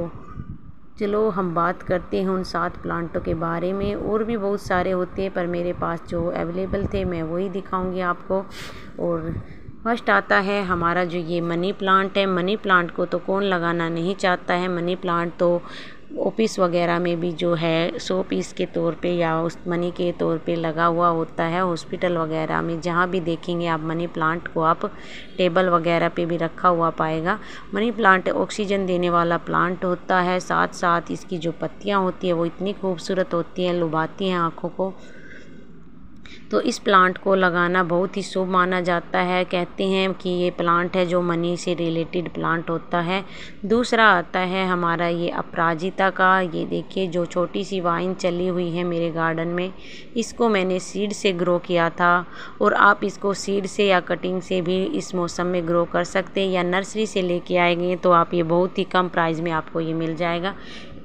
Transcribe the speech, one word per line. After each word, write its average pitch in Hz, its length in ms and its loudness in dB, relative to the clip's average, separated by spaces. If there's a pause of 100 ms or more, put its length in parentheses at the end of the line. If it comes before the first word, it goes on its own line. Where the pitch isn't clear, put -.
(1000)
चलो 214 300 0
हम 185 260 -2
बात 175 260 0
करते 190 400 -2
हैं 190 80 0
उन 185 140 0
सात 175 340 -4
प्लांटों 170 440 -4
के 175 120 -2
बारे 170 400 -2
में। 202 220 -2
और 208 280 -2
भी 226 140 -2
बहुत 202 240 -2
सारे 185 300 0
होते 180 300 -2
हैं, 190 120 -2
पर 175 140 -2
मेरे 175 260 -2
पास 170 360 -4
जो 170 200 -2
अवेलेबल 190 560 -2
थे 190 200 -2
मैं 170 180 -2
वही 175 260 -2
दिखाऊंगी 185 500 -4
आपको। 180 400 -2 (640)
और 165 320 -2 (480)
फर्स्ट 233 260 -2
आता 202 300 4
है 202 240 0
हमारा 175 420 2
जो 170 120 -4
ये 170 240 -2
मनी 170 300 0
प्लांट 190 460 2
है। 196 80 4
मनी 185 300 2
प्लांट 180 360 2
को 180 140 -2
तो 175 140 -2
कौन 196 240 0
लगाना 170 460 0
नहीं 165 260 -2
चाहता 180 380 0
है। 180 140 0
मनी 175 280 -2
प्लांट 170 420 -2
तो 175 240 4 (580)
ऑफिस 208 400 0
वगैरह 170 400 2
में 175 200 0
भी 175 120 -2
जो 170 220 0
है 165 460 0
शो 185 240 -2
पीस 185 300 -4
के 185 120 -2
तौर 170 280 -2
पे 175 180 -2
या 165 300 0
उस 165 160 -4 (100)
money 175 240 0
के 175 200 -2
तौर 165 260 0
पे 170 180 -2
लगा 165 300 0
हुआ 170 220 4
होता 165 360 0
है। 165 180 0
hospital 175 560 -2
वगैरह 160 440 0
में 165 200 -4
जहाँ 175 280 2
भी 185 100 0
देखेंगे 170 480 -2
आप 160 140 0
money 165 260 -2
plant 165 400 -2
को, - 140 -2
आप 160 240 2 (520)
table 185 320 4
वगैरह 170 400 4
पे 170 160 -2
भी 170 120 -2
रखा 165 320 2
हुआ 165 200 4
पाएगा। 160 500 0 (340)
Money 214 180 2
plant 190 380 6
oxygen 196 560 0
देने 175 240 2
वाला 170 280 4
plant 165 480 0
होता 180 340 2
है, 180 200 2
साथ 175 280 2
साथ 170 340 0 (100)
इसकी 175 260 -6
जो 165 140 -2
पत्तियाँ 196 500 -2
होती 185 260 -2
हैं 175 60 2
वो 170 120 2
इतनी 180 280 -4
खूबसूरत 185 600 -2
होती 170 300 -2
हैं, 180 100 0
लुभाती 160 560 0
हैं 180 80 0
आँखों 165 320 -2
को। 185 240 -4 (1600)
तो 214 100 2
इस - 180 -2
plant 185 380 6
को 196 180 2
लगाना 180 480 4
बहुत 175 340 0
ही 196 40 -2
शुभ 190 260 -2
माना 185 340 2
जाता 175 380 0
है। 180 260 2
कहते 175 380 -2
हैं 190 300 2
कि 185 160 -4
ये 175 200 2
plant 175 460 2
है 185 100 4
जो 175 160 2
मनी 175 360 0
से 180 160 -2
related 165 560 -2
plant 165 400 -2
होता 165 300 -2
है। 185 240 0 (420)
दूसरा 226 400 4
आता 185 340 4
है 185 280 0
हमारा 175 400 2
ये 170 220 0
अपराजिता 180 800 0
का। 185 300 6
ये 170 260 -2
देखिए 185 420 -4
जो 170 180 0
छोटी 180 380 -2
सी 190 180 -4
vine 175 320 0
चली 180 340 0
हुई 180 220 0
है 175 140 -2
मेरे 170 280 0
garden 165 360 0
में, 180 260 -2 (440)
इसको 233 320 0
मैंने 185 300 2
seed 202 320 -4
से 202 220 0
ग्रो 175 260 2
किया 170 300 2
था 175 360 4 (360)
और 208 120 6
आप 202 300 8
इसको 202 300 -2
seed 196 320 -2
से 202 220 2
या 185 120 6
cutting 180 420 -2
से 185 200 -2
भी 185 220 0
इस - 320 -4
मौसम 175 300 -2
में 180 220 0
ग्रो 170 180 4
कर 175 180 0
सकते 185 380 -2
हैं 190 100 0
या 180 120 2
nursery 190 420 0
से 208 160 -2
लेके 175 360 0
आएंगे 175 380 4
तो 180 160 4
आप 170 220 6
ये 175 100 2
बहुत 175 340 2
ही 190 60 0
कम 185 240 2
price 165 320 0
में 170 120 -2
आपको 160 300 -2
ये 160 120 -2
मिल 165 220 -2
जाएगा। 175 400 -2 (500)